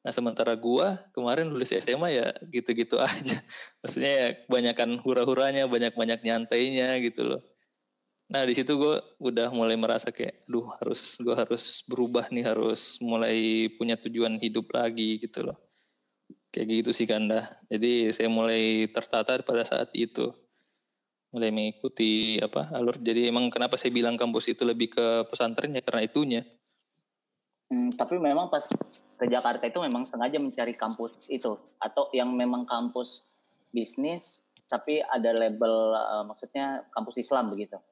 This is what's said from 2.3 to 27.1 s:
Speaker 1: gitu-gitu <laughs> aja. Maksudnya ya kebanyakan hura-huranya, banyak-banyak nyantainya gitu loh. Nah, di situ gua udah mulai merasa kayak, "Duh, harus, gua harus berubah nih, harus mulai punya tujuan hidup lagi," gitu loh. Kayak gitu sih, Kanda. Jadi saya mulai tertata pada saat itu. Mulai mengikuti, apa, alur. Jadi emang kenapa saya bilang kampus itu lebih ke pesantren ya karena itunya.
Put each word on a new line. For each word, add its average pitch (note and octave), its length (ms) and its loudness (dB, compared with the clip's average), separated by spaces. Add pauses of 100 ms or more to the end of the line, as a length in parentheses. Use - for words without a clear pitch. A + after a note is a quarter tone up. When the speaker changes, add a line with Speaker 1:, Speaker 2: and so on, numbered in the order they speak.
Speaker 1:
gitu-gitu A#2 560 -2
<laughs> C3+ 40 4
aja. C3 320 0 (420)
Maksudnya C3+ 320 -2
ya C3 160 4 (120)
kebanyakan A#2+ 580 2
hura-huranya, C3 680 2
banyak-banyak A#2 540 0
nyantainya B2+ 800 2
gitu A#2+ 280 -2
loh. C3 140 -2 (840)
Nah, C3+ 160 -2
di B2+ 120 2
situ C#3 200 2
gua D3+ 240 4 (200)
udah A#2+ 360 0
mulai A2+ 240 2
merasa A2+ 320 0
kayak, - 360 -8
"Duh, A#2 200 -2 (100)
harus, - 460 -4
gua A#2 160 0
harus - 480 -2
berubah A#2+ 420 0
nih, B2 160 -2
harus A2+ 560 0
mulai A2+ 720 0
punya A#2 240 -2
tujuan A2+ 460 -2
hidup A2+ 300 -2
lagi," A2+ 500 0
gitu A#2 240 -6
loh. C#3+ 160 -10 (880)
Kayak - 180 -4 (120)
gitu A2+ 120 0
sih, A#2 140 2
Kanda. G#2+ 400 0 (220)
Jadi A#2 420 2
saya A2 180 0
mulai A2+ 600 2
tertata A#2 520 -2
pada A#2+ 220 0
saat - 320 -2
itu. A#2+ 400 -2 (960)
Mulai A#2 220 -2
mengikuti, A2 880 0
apa, D3 320 -2
alur. A#2+ 240 0
Jadi A#2+ 320 2
emang A#2+ 240 2
kenapa B2 240 0
saya B2 160 0
bilang A#2+ 240 2
kampus A#2 340 0
itu A#2 140 -2
lebih A#2 260 2
ke A#2+ 160 0 (220)
pesantren A#2 420 -2
ya C3+ 140 -4
karena A#2 180 0
itunya. B2 400 0 (1300)